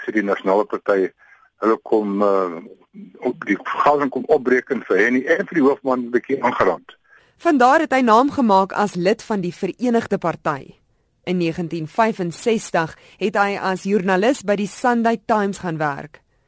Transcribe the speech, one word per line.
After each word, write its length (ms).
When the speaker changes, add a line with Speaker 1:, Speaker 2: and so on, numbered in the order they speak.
Speaker 1:
het 100
die 80
Nasionale 420
Party 460
hulle 260
kom, 400
eh, 340
op 260
die 120
vergadering 540
kom 140
opbreek 460
en 120
vir 140
Henny 300
en 200
vir 80
die 80
hoofman 360
'n 120
bietjie 320
aangerand. 560
Speaker 2:
Vandaar 400
het 120
hy 80
naam 300
gemaak 420
as 220
lid 280
van 180
die 140
Verenigde 640
Party. 560
In 140
negentien 480
vyfenzestig 1080
het 200
hy 200
as 260
joernalis 640
by 120
die 100
Sunday 580
Times 340
gaan 200
werk. 420